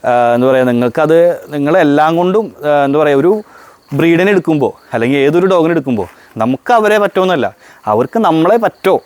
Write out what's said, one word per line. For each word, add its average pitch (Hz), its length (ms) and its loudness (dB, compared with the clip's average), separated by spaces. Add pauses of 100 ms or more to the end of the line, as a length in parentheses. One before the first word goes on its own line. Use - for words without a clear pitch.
(100)
ആ, - 20 2 (220)
എന്താ 123 160 0
പറയുക, 131 220 2
നിങ്ങൾക്കത് 151 480 0 (340)
നിങ്ങളെല്ലാം 151 560 0 (100)
കൊണ്ടും, 190 260 0 (240)
ആ, - 20 2 (160)
എന്താ 143 160 0
പറയുക, 143 200 2
ഒരു 185 80 2 (680)
ബ്രീഡിനെ 170 360 2
എടുക്കുമ്പോൾ 151 380 -2 (220)
അല്ലെങ്കിൽ 123 320 0
ഏതൊരു 175 260 0
ഡോഗിനെ 170 240 0
എടുക്കുമ്പോൾ 123 320 -4 (340)
നമുക്ക് - 360 -4
അവരെ 214 240 0
പറ്റുമെന്നല്ല, 185 440 -2 (460)
അവർക്ക് 120 340 -2
നമ്മളെ 165 380 2
പറ്റോ - 280 -2 (140)